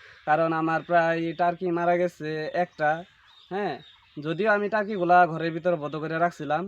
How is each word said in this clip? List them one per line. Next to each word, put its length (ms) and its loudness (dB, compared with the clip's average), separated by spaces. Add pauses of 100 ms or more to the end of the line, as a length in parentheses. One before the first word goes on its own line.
(240)
কারণ 280 2
আমার 300 -2
প্রায় 380 2 (180)
টার্কি 320 0
মারা 260 2
গেছে 320 -2 (260)
একটা, 360 0 (600)
হ্যাঁ, 240 -4 (420)
যদিও 340 -2
আমি 180 2
টার্কিগুলা 580 2
ঘরের 260 -4
ভিতরে 240 0
বন্ধ 200 -8
করে 220 -6
রাখছিলাম, 500 -2